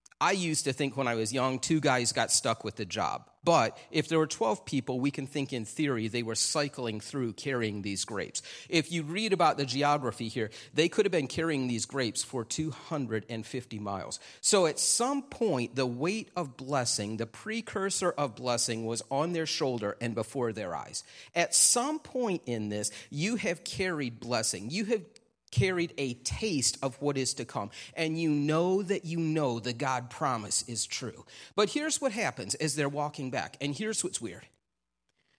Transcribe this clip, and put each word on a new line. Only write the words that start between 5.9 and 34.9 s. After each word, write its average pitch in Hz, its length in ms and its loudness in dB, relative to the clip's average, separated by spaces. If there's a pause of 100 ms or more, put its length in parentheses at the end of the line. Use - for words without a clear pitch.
they 120 160 0
were 110 140 -2
cycling 127 640 0
through 127 320 -4
carrying 110 500 -2
these 98 220 -2
grapes. - 360 -6 (280)
If 165 240 2
you 170 100 0
read 190 300 0
about 170 240 6
the 139 100 0
geography 131 600 2
here, 110 240 -2 (200)
they 165 160 4
could 202 180 4
have 185 60 -2
been 156 140 2
carrying 151 400 0
these 117 200 0
grapes 123 360 -2
for 120 220 -4
two 156 260 -2
hundred 120 580 -4
and 113 160 -6
fifty 117 360 -8
miles. 101 400 -6 (200)
So 190 260 6
at 156 120 2
some 269 460 2
point, 135 500 0
the 131 120 2
weight 165 500 -2
of 147 200 -4
blessing, 123 600 -2
the 113 100 -2
precursor 208 840 -2
of 139 240 -2
blessing, 120 500 0
was 113 240 -2
on 151 220 0
their 165 140 0
shoulder 123 540 0
and 117 140 -2
before 117 380 0
their 92 200 -4
eyes. - 300 -6 (320)
At 170 180 2
some 285 460 6
point 233 480 0
in 110 220 0
this, 104 240 -2 (160)
you 170 280 0
have 180 280 -2
carried 147 560 -2
blessing. 110 500 0
You 202 140 -2
have 202 200 0 (480)
carried 180 460 2
a 135 160 0
taste - 680 0
of 135 220 -2
what 143 160 2
is 127 160 0
to 123 100 -6
come, 104 280 -6 (220)
and 160 220 0
you 165 140 2
know 160 540 4
that 185 200 0
you 165 140 -2
know 156 400 2
the 120 140 -4
God 123 360 -2
promise 120 600 0
is 117 180 -4
true. - 400 -8 (300)
But 208 140 4
here's 294 300 0
what 262 120 0
happens 139 420 -2
as 151 220 0
they're 143 120 2
walking 143 440 -4
back, 101 280 -4
and 143 140 -2
here's 214 300 -2
what's 180 160 -4
weird. 98 260 -10 (920)